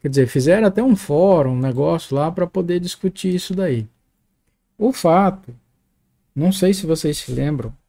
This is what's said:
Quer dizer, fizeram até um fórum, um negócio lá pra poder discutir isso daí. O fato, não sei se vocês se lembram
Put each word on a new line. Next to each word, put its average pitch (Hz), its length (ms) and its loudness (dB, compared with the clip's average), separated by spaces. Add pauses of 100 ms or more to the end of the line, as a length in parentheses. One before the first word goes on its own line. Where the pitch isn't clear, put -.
Quer - 80 -4
dizer, 135 200 2
fizeram 175 400 2
até 190 120 0
um 254 140 4
fórum, 156 600 2
um 127 40 -2
negócio 135 560 -2
lá 147 160 0
pra 175 160 -2
poder 175 320 -2
discutir 185 560 -4
isso 180 180 -4
daí. 143 360 -2 (880)
O 233 140 0
fato, 185 600 0 (800)
não 165 180 2
sei 190 200 2
se 190 140 -4
vocês 156 320 -2
se - 140 -10
lembram 131 420 -4 (140)